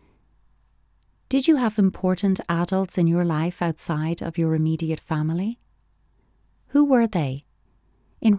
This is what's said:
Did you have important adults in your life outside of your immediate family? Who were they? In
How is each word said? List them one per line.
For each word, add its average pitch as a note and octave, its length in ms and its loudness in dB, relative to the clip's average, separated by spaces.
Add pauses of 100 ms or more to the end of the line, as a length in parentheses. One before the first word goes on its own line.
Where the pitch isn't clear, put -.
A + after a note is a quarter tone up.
(1300)
Did C4 180 0
you D#4+ 80 6
have B3 240 0
important F#3+ 680 0
adults F3+ 500 -2
in E3+ 80 4
your E3+ 180 2
life E3 380 -2
outside D#3+ 580 -4
of - 160 -8
your D#3+ 160 0
immediate D#3+ 460 -2
family? E3 640 -4 (1120)
Who D4 140 4
were B3+ 220 2
they? C#3+ 380 -4 (760)
In A3 180 4